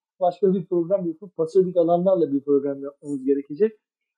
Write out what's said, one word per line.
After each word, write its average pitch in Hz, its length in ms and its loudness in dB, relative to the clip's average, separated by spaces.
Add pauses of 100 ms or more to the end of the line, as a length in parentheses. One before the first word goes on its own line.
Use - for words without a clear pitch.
(200)
başka 185 340 0
bir 185 120 -2
program 175 420 -2
yapıp 180 300 -12
pasolik 175 400 0
alanlarla 175 540 2
bir 139 100 0
program 139 420 0
yapmamız 139 420 -10
gerekecek. 147 540 -2 (380)